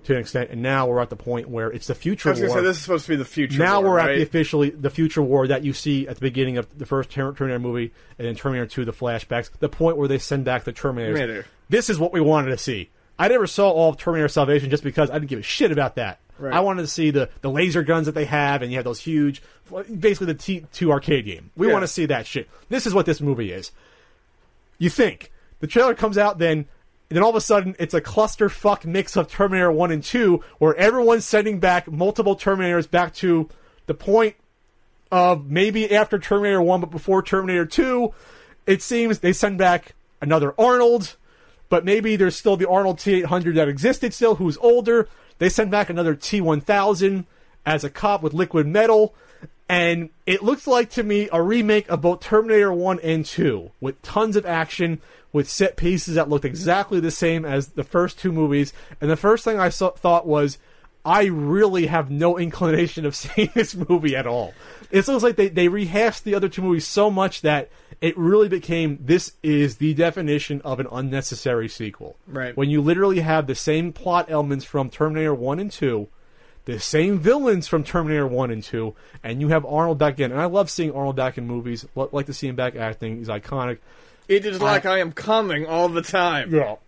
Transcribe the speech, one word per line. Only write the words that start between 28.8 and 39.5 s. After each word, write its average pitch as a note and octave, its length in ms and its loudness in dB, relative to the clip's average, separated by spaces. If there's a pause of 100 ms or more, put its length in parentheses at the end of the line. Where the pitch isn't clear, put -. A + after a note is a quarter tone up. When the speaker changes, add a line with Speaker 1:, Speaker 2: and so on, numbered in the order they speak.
Speaker 1:
mix F#3 320 -4
of D#3+ 120 0
Terminator F#3+ 400 2
one E3 220 2
and D3+ 100 -2
two, G3 400 2 (180)
where D#3 160 6
everyone's A#3 500 4
sending G#3 340 0
back F3+ 320 2
multiple G3 460 0
Terminators F3+ 520 0
back F3 260 2
to E3 340 0 (380)
the D#3+ 60 -4
point G#3+ 440 2 (720)
of F3+ 400 4
maybe G#3 420 2
after G#3 240 2
Terminator G3 440 2
one, F3+ 180 4
but E3+ 100 -6
before F#3 320 0
Terminator F#3 440 0
two. B3 480 0 (520)
It G3 160 2
seems A#3 380 0
they F3+ 140 2
send G3 240 0